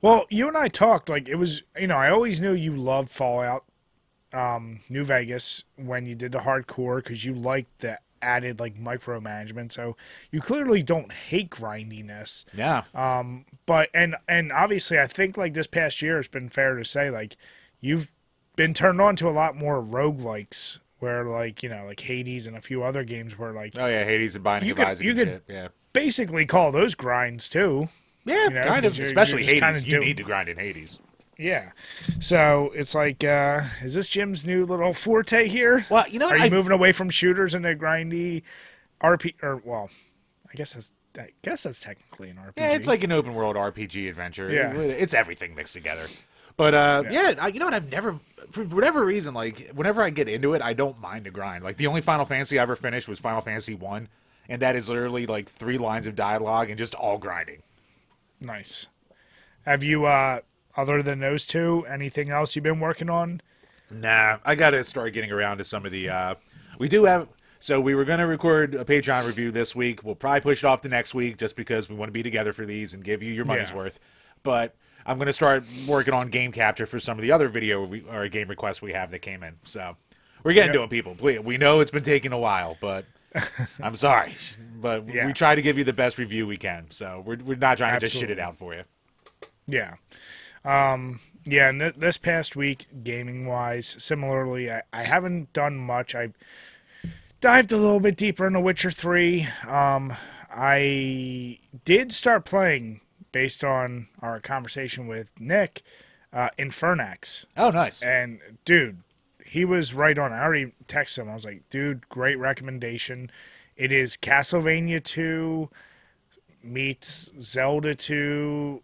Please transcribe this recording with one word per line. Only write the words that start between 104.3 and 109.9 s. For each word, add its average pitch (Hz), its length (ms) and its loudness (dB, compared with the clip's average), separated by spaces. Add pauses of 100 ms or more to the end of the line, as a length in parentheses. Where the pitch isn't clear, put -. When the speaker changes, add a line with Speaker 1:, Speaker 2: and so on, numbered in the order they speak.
Speaker 1:
conversation 127 640 -8
with 113 220 -10 (100)
Nick, 170 440 -2 (500)
uh, 123 160 -2 (100)
Infernax. 139 840 -2 (120)
Speaker 2:
Oh, 220 140 6
nice. 160 320 0
Speaker 1:
And, 123 380 -2 (240)
dude, 135 340 4 (460)
he 170 200 0
was 170 300 0